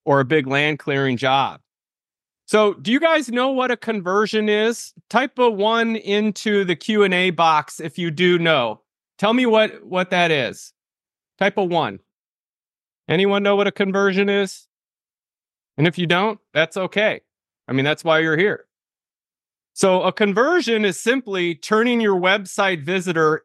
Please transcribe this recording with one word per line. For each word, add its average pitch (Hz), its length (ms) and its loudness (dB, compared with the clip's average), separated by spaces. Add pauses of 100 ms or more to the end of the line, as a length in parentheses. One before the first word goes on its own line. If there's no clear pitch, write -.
or 139 140 4
a 135 40 2
big 139 220 2
land 143 320 0
clearing 139 380 -2
job. 131 440 -2 (840)
So 208 280 2
do 151 180 -4
you 285 80 2
guys 311 300 0
know 247 200 -2
what 254 200 -2
a 233 60 -2
conversion 214 720 -2
is? 220 420 -2 (160)
Type 254 300 -2
a 247 120 4
one 226 460 0
into 208 680 -2
the 175 120 -2
Q 214 260 0
and 185 120 4
A 185 160 2
box 160 500 0
if 160 180 -10
you 170 120 -4
do 180 280 2
know. 135 440 0 (340)
Tell 214 160 0
me 254 140 2
what, 220 380 2
what 180 260 -4
that 175 200 2
is. 120 440 -4 (640)
Type 196 180 0
a 202 80 0
one. 147 360 -2 (1080)
Anyone 202 340 0
know 202 140 2
what 202 100 0
a 190 60 -2
conversion 196 560 0
is? 202 400 -4 (1120)
And 151 80 2
if 175 100 0
you 175 100 -4
don't, 190 320 0 (140)
that's 165 240 0
okay. 190 460 -2 (440)
I 120 60 -8
mean, 135 140 0
that's 151 180 -4
why 160 140 4
you're 160 180 0
here. 185 300 -2 (1080)
So 185 300 2
a 180 100 0
conversion 226 720 0
is 185 160 -2
simply 196 540 -2
turning 233 480 0
your 196 180 2
website 185 640 -2
visitor 165 600 0